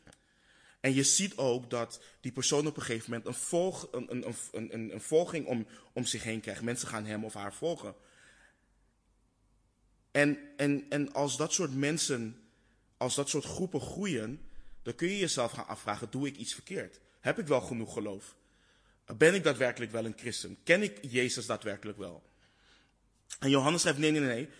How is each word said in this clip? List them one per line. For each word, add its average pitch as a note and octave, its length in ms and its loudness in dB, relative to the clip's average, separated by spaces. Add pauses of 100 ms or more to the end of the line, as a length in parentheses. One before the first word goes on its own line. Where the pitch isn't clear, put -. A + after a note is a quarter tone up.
(800)
En C3+ 140 4
je C3+ 100 4
ziet - 340 4
ook B2 320 2
dat A#2+ 320 -4 (200)
die B2+ 100 -4
persoon D3 360 2
op D3 100 -2
een D3+ 60 -6
gegeven A#2 260 -2
moment A#2 180 -6
een B2 140 -6
volg-, F3 500 0
een, B2 200 -6
een, A#2+ 240 -4 (160)
een, A2+ 220 -6
een, A2+ 200 -6
een A2+ 80 -8
volging E3 440 2
om, A#2 220 0 (260)
om B2 120 -2
zich A2 180 -2
heen A2+ 160 -2
krijgt. G2+ 220 -6
Mensen A#2 260 -4
gaan G#2+ 180 -6
hem G#2+ 200 -4
of G#2+ 80 -10
haar G2+ 200 -6
volgen. D3+ 420 -4 (2250)
En, D3 260 4 (200)
en, C#3+ 320 2
en C#3+ 240 0
als C3+ 240 0
dat D#3 160 0
soort D3 220 0
mensen, C3+ 680 0 (560)
als B2+ 180 0
dat C#3+ 140 0
soort C#3+ 160 0
groepen D#3+ 360 -2
groeien, C#3+ 600 -4 (400)
dan A#2+ 140 -6
kun E3+ 120 0
je G3+ 100 0
jezelf C3+ 340 0
gaan B2+ 160 -8
afvragen, G#2+ 440 -4
"Doe C#3 160 -2
ik - 80 -6
iets - 180 -6
verkeerd? D3 460 -10 (200)
Heb C3+ 200 0
ik F3+ 80 -4
wel C3+ 140 6
genoeg A2+ 320 -6
geloof? G#2 420 -8 (840)
Ben D#3+ 160 10
ik G3 100 2
daadwerkelijk B2 480 2
wel A2+ 140 -2
een A2 120 -6
christen? F#2+ 460 -8
Ken F3+ 200 6
ik G3+ 180 -2
Jezus B2 440 0
daadwerkelijk G#2 520 -6
wel?" F2+ 260 -10 (1160)
En C#3 100 2
Johannes C#3+ 320 6
schrijft, D3+ 180 2
"Nee, D#3 120 4
nee, D#3 100 4
nee. C3 280 0 (100)